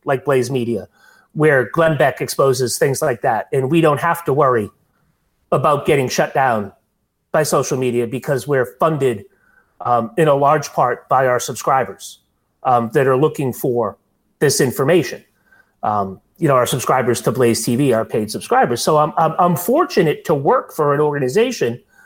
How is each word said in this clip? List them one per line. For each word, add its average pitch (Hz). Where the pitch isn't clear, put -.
like 139
Blaze 127
Media, 117
where 143
Glenn 160
Beck 139
exposes 131
things 139
like 139
that, 113
and 131
we 165
don't 151
have 170
to 143
worry 127
about 147
getting 139
shut 151
down 117
by 160
social 147
media 123
because 127
we're 131
funded, 135
um, 117
in 160
a 143
large 143
part 127
by 135
our 123
subscribers, 123
um, 123
that 135
are 131
looking 147
for 117
this 143
information. 143
Um, 101
you 165
know, 139
our 123
subscribers 127
to 135
Blaze 117
T 123
V 135
are 110
paid 107
subscribers. 226
So 156
I'm, 151
I'm, 160
I'm 175
fortunate 233
to 165
work 165
for 143
an 143
organization 147